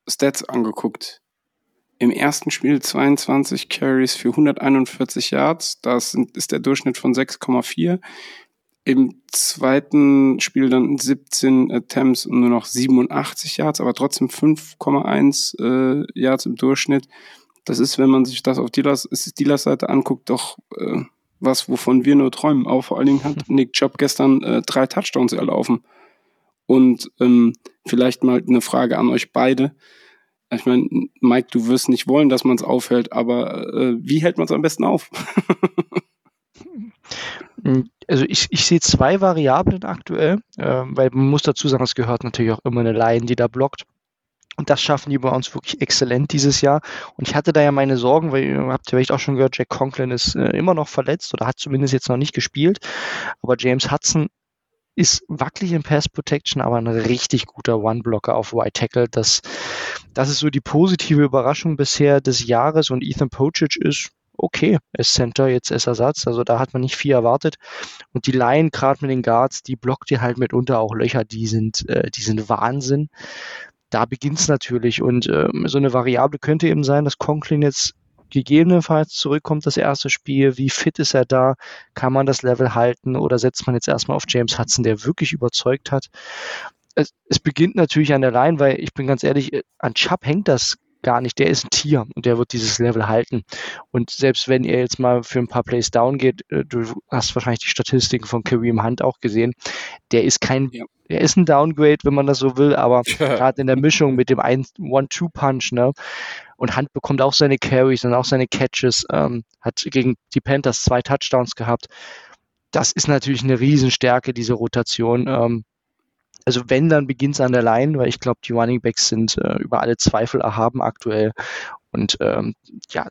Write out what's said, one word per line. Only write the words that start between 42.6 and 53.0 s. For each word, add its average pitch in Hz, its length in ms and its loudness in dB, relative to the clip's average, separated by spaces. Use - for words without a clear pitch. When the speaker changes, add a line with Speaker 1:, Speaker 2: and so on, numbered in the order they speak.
Speaker 2:
immer 120 160 0
eine 113 120 2
Line, 113 340 2
die 120 80 0
da 120 140 2
blockt. 127 340 -4
Und 147 140 0
das 143 100 2
schaffen 147 300 0
die 139 80 0
Browns 131 360 -4
wirklich - 260 -8
exzellent 127 520 0
dieses 143 300 2
Jahr. 143 180 4
Und 131 120 -8
ich - 60 -4
hatte 151 180 0
da 151 100 6
ja 143 100 4
meine 135 240 2
Sorgen, 139 360 2
weil, 135 120 2
ihr 139 240 0
habt 131 220 -6
ja 127 60 2
vielleicht 127 160 2
auch 131 80 0
schon 139 160 -2
gehört, 131 220 2
Jack - 100 -4
Conklin 135 420 -4
ist, - 240 -4
äh, 127 220 0
immer 180 180 2
noch 151 140 -4
verletzt - 460 -4
oder - 120 -4
hat 127 120 -4
zumindest 135 340 -2
jetzt 135 160 0
noch 127 80 0
nicht 143 180 -4
gespielt. 151 440 0